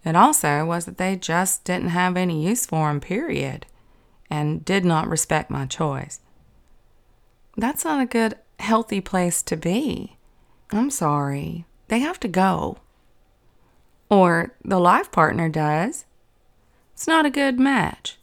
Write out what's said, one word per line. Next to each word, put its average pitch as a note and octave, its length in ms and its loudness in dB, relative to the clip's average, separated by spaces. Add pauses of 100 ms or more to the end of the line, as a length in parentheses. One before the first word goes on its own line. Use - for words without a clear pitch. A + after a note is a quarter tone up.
It E3 100 0
also E3+ 480 4
was E3+ 220 -4
that F3+ 120 -14
they F#3+ 200 -2
just F3+ 480 -2
didn't F3+ 240 -2
have F3+ 260 0
any E3+ 320 0
use A#3 180 0
for D#3 240 0
him, D3 120 -2
period, D#3 640 -6 (640)
and D3+ 340 -4
did F#3+ 220 0
not E3 240 2
respect D#3 420 -2
my C#3 140 -4
choice. C3+ 560 -6 (1400)
That's B3 260 -4
not D#4 160 -2
a B3+ 60 0
good, A3+ 300 0 (240)
healthy A3 420 0
place F3+ 400 -2
to - 160 -4
be. G3 560 -4 (560)
I'm B3 220 0
sorry. D3 760 -4 (220)
They A3+ 120 0
have D#4 200 -4
to - 80 -6
go. F#3 520 0 (1300)
Or F3 440 4 (120)
the F#3+ 140 2
life F#3+ 340 4
partner D#3+ 340 2
does. D#3 560 -2 (880)
It's - 140 -10
not D#4+ 180 4
a D4 40 2
good C4+ 280 0
match. C4 640 0